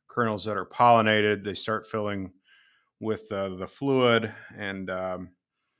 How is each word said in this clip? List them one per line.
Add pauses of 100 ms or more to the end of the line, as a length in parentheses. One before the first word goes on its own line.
kernels
that
are
pollinated.
They
start
filling (680)
with,
uh,
the
fluid (240)
and,
um, (500)